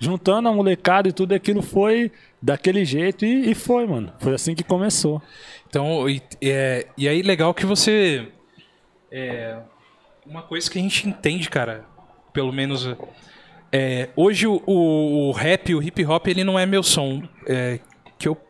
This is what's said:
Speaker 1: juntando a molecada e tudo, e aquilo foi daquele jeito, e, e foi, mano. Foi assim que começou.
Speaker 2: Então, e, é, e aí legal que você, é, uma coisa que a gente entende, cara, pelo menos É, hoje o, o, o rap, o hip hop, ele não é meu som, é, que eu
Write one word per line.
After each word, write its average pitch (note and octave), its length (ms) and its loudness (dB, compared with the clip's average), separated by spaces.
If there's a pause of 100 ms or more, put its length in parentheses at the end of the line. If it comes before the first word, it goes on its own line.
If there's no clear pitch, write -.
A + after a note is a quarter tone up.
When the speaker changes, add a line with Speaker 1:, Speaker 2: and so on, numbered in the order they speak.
Speaker 1:
juntando F#3+ 480 2
a A3+ 40 2
molecada F#3+ 560 4
e F3 40 0
tudo, F#3+ 200 0
e G3 40 2
aquilo G3+ 260 0
foi A3 480 2 (320)
daquele F3+ 420 2
jeito, E3 400 0
e, A#3+ 260 2
e A3+ 40 4
foi, A#3+ 320 0
mano. A2+ 320 -4
Foi C3+ 160 0
assim E3 220 -2
que E3+ 80 -6
começou. F3+ 580 0 (460)
Speaker 2:
Então, C#3+ 400 0
e, C#3 120 -2 (220)
é, C3+ 440 0 (120)
e C#3 100 0
aí E3 140 2
legal F3 320 2
que - 120 -4
você, F#3+ 600 2 (840)
é, A#2+ 460 -8 (680)
uma D#3+ 160 -16
coisa E3+ 260 -6
que F#3+ 100 -6
a F3+ 40 -2
gente G3 260 -2
entende, E3 420 -4
cara, A#2 340 -4 (480)
pelo C3+ 200 -2
menos C3+ 360 -4 (880)
É, C3 380 -2
hoje F#3+ 320 2
o, G3+ 200 2
o, D#3 640 2
o - 20 0
rap, E3 420 0
o D3 80 0
hip E3 220 -2
hop, D#3+ 240 0
ele F#3 160 0
não F#3+ 120 0
é F#3 80 2
meu G3 160 2
som, C#3 400 0 (240)
é, B2 360 -2 (360)
que - 120 -2
eu D#3 80 -2 (140)